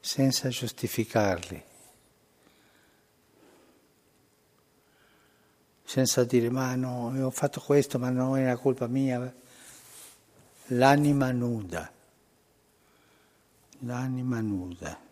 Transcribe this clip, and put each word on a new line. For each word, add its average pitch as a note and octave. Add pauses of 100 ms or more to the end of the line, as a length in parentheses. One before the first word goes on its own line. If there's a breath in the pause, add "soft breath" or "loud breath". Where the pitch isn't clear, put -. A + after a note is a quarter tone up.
senza C3+
giustificarli, G#2+ (4000 soft breath)
senza C3
dire: A#2+
"Ma B2+
no, B2
io C3+
ho B2+
fatto C#3+
questo, C#3+
ma B2+
non B2+
è C3
una B2+
colpa B2+
mia." B2+ (1300 loud breath)
L'anima C#3
nuda, A2 (1900 soft breath)
l'anima B2+
nuda. F2+ (140)